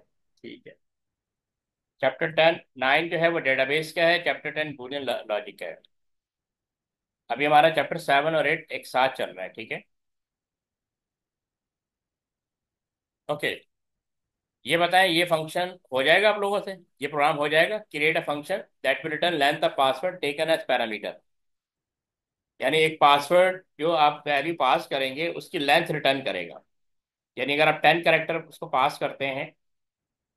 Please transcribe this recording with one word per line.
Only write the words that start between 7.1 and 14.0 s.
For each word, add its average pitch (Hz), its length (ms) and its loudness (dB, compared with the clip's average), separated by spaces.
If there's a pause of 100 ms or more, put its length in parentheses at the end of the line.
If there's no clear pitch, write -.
अभी 127 160 -2
हमारा 151 240 6
chapter 156 280 -2
seven 151 380 0
और 147 120 0
एट 165 240 -4
एक 127 160 -10
साथ 131 300 0
चल 98 120 -4
रहा 90 140 -14
है, 90 60 -12
ठीक 113 220 -16
है? 170 100 -10 (3500)
ओके, 147 200 -4 (1160)